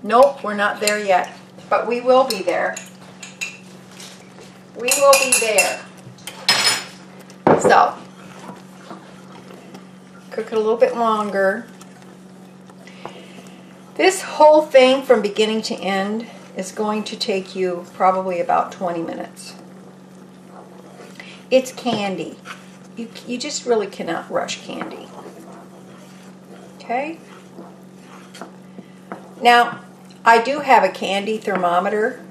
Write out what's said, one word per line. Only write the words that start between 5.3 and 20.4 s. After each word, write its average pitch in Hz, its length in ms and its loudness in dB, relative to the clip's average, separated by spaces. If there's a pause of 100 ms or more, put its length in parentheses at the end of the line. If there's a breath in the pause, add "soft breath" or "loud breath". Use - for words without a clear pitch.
there. - 400 0 (1800)
So, - 340 4 (2250)
cook 220 160 -8
it - 60 -12
a 226 60 0
little 220 180 0
bit 247 200 2
longer. 208 680 0 (2250 loud breath)
This 370 260 2
whole 302 400 6
thing 262 400 6
from 233 200 4
beginning 214 400 0
to 220 120 -6
end 196 520 -4 (300 loud breath)
is 190 160 -8
going 214 320 -4
to 214 120 -10
take 190 380 -4
you 180 400 -4
probably 185 460 2
about 165 320 0
twenty 170 300 -6
minutes. - 520 -12 (2000 loud breath)